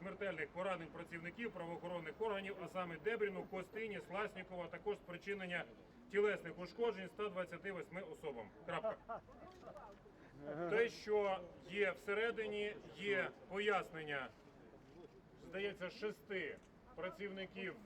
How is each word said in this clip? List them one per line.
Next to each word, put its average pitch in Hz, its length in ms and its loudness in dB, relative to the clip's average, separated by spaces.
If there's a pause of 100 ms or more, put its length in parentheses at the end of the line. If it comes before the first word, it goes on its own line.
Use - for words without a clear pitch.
смертельних 185 480 -2
поранень 175 440 0
працівників 170 580 -4
правоохоронних 170 680 -4
органів, 202 460 2
а - 40 -6
саме 180 360 0
Дебріну, 208 460 4
Костині, 196 580 -2
Сласнікова, 185 560 -2
а 160 40 -6
також 175 280 0
спричинення 180 680 -2 (460)
тілесних 196 480 6
ушкоджень 190 460 2
ста 208 240 0
двадцяти 175 440 -2
восьми 170 300 -4 (100)
особам. 131 340 -4 (200)
Крапка. - 540 0 (1500)
Те, 226 180 8
що 202 500 4 (320)
є 196 220 6
всередині, 208 840 2 (200)
є 185 340 4 (180)
пояснення, 165 800 2 (1200)
здається, 185 420 -2
шести 190 680 -2 (380)
працівників 190 800 -4 (120)